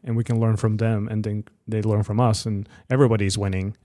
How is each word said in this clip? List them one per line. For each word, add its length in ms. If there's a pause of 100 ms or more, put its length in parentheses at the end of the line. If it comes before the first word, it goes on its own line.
and 120
we 80
can 160
learn 160
from 220
them, 300
and 140
then 220 (240)
they 140
learn 200
from 160
us, 280
and 220 (220)
everybody's 460
winning 480